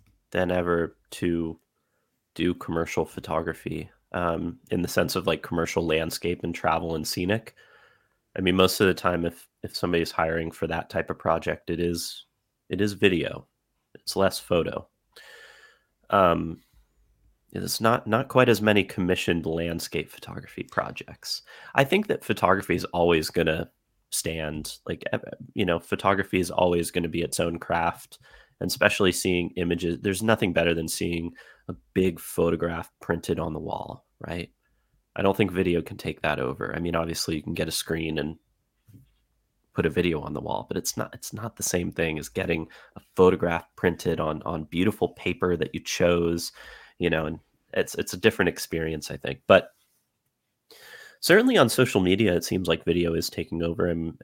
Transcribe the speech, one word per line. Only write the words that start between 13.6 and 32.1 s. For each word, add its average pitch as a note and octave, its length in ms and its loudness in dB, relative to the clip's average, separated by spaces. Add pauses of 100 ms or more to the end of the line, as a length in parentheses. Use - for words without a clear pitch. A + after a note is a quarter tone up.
It's - 220 -10
less F#2+ 240 2
photo. - 480 -2 (1200)
Um, E2+ 500 4 (920)
it's F#2+ 280 -6
not, A2+ 280 2
not A#2 180 2
quite B2+ 220 4
as G#2+ 120 6
many G#2 220 6
commissioned F2+ 640 0
landscape E2 640 -4
photography - 540 -14
projects. - 760 -6 (340)
I C#3 80 4
think G3 240 0
that - 160 -4
photography F#2+ 500 2
is F2 120 0
always E2+ 440 2
gonna D#2+ 400 2 (400)
stand, D#2 760 -6
like, E2+ 280 -8
ev-, - 100 -2 (320)
you G#2+ 100 0
know, E2+ 140 2
photography G2 640 0
is E2+ 100 -2
always F2 400 2
gonna E2+ 180 -2
be E2 140 -4
its - 160 -4
own E2+ 220 -2
craft, - 580 -4 (400)
and F2+ 80 -4
especially F#2 460 2
seeing F2+ 380 0
images. E2+ 500 -2
There's G2 240 -2
nothing A2 280 2
better E2+ 220 2
than E2 140 -4
seeing E2+ 420 -4 (380)
a - 60 -10 (180)
big F#2 260 0